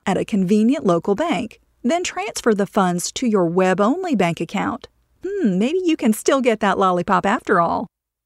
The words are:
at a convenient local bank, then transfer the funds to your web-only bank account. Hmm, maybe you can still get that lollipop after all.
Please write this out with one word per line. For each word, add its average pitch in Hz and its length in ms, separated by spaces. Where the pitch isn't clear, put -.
at 185 140
a 180 80
convenient 214 580
local 180 300
bank, 254 440
then 339 220
transfer - 480
the 196 140
funds 180 460
to - 140
your 202 200
web-only 202 680
bank 233 280
account. - 460
Hmm, 339 320
maybe 294 240
you 320 140
can 240 160
still 277 300
get 233 180
that 196 180
lollipop 185 460
after 214 340
all. 170 280